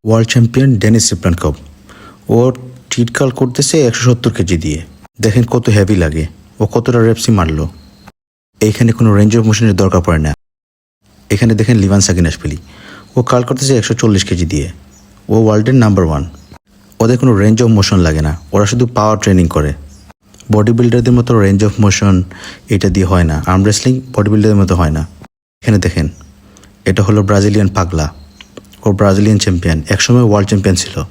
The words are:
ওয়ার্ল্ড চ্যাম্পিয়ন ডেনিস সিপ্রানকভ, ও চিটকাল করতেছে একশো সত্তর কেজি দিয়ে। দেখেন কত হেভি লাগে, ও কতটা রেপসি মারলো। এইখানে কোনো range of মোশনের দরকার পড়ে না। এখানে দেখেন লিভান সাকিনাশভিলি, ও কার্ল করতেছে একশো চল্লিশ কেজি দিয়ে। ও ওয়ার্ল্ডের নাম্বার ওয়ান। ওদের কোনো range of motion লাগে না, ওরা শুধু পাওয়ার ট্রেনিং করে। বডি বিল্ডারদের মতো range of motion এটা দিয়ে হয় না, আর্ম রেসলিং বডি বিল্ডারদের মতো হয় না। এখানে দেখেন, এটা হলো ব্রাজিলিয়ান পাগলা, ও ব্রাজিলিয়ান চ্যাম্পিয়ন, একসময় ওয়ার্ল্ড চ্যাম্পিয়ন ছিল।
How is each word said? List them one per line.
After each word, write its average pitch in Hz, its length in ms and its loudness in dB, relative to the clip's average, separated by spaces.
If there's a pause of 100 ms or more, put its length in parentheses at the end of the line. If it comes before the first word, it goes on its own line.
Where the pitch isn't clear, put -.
ওয়ার্ল্ড 113 260 2
চ্যাম্পিয়ন 123 380 2 (120)
ডেনিস 107 280 2
সিপ্রানকভ, 85 440 -2 (800)
ও - 20 4 (540)
চিটকাল 120 360 -2 (100)
করতেছে 135 380 -2 (120)
একশো - 200 -4
সত্তর 120 280 0
কেজি 87 280 -2
দিয়ে। 78 160 -6 (440)
দেখেন 113 280 2
কত 120 120 -2 (120)
হেভি 101 280 2
লাগে, 78 200 -4 (360)
ও - 20 2 (120)
কতটা 120 320 0
রেপসি 113 320 0
মারলো। 78 260 -2 (960)
এইখানে 107 380 2
কোনো 117 200 4
range 104 200 4
of 110 100 0
মোশনের 107 340 0
দরকার 92 240 2
পড়ে 82 200 0
না। 73 60 -4 (1000)
এখানে 113 260 2
দেখেন 113 220 2
লিভান 98 240 2
সাকিনাশভিলি, 82 520 -2 (580)
ও - 20 2 (120)
কার্ল 123 180 0
করতেছে 139 320 -2
একশো 110 200 -4
চল্লিশ 101 280 2
কেজি 87 240 -2
দিয়ে। 73 160 -4 (640)
ও 104 120 2
ওয়ার্ল্ডের 110 400 0
নাম্বার 98 240 2
ওয়ান। 73 160 -4 (800)
ওদের 120 180 2
কোনো 131 200 2
range 110 240 2
of 117 140 2
motion 98 280 2
লাগে 78 220 0
না, 76 40 -4 (220)
ওরা 104 160 2
শুধু 120 140 0 (120)
পাওয়ার 107 260 0
ট্রেনিং 92 240 2 (100)
করে। 76 140 -2 (840)
বডি 107 260 2
বিল্ডারদের 120 400 2
মতো 120 120 -2 (140)
range 98 240 2
of 101 40 -2 (120)
motion 98 300 2 (600)
এটা 98 200 0
দিয়ে 95 180 0
হয় 90 180 2
না, 76 60 -2 (140)
আর্ম 92 180 2
রেসলিং 127 260 0 (200)
বডি 104 180 0
বিল্ডারদের 107 300 2
মতো 92 180 0
হয় 78 160 0
না। 78 60 -4 (600)
এখানে 107 240 0
দেখেন, 80 200 -2 (840)
এটা 95 160 0
হলো 104 220 2
ব্রাজিলিয়ান 101 480 2
পাগলা, 87 300 -2 (800)
ও - 40 0 (120)
ব্রাজিলিয়ান 104 440 2
চ্যাম্পিয়ন, 87 340 -2 (160)
একসময় 120 360 2
ওয়ার্ল্ড 101 200 0
চ্যাম্পিয়ন 98 320 0
ছিল। - 120 -12 (160)